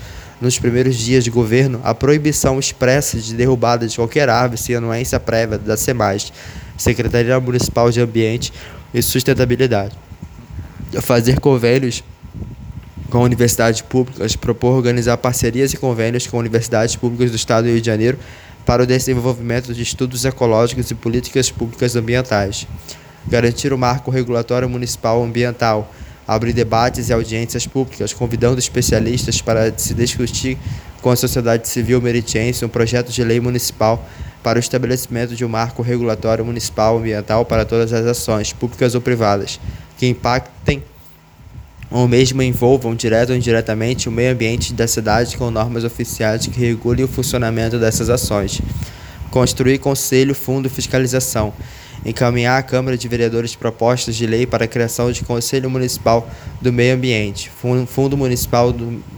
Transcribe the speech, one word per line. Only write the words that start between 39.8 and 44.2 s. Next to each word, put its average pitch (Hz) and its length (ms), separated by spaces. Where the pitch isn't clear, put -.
que 127 100
impactem 127 760
ou 123 180
mesmo 131 340
envolvam, 123 540
direto 113 340
ou 127 60
indiretamente, 113 720
o - 20
meio 120 220